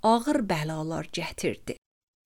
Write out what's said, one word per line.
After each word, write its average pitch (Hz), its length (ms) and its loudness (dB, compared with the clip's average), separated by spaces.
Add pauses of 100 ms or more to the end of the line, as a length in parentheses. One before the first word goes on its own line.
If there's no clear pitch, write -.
ağır 233 420 4
bəlalar 156 640 -2
gətirdi. - 680 -4 (480)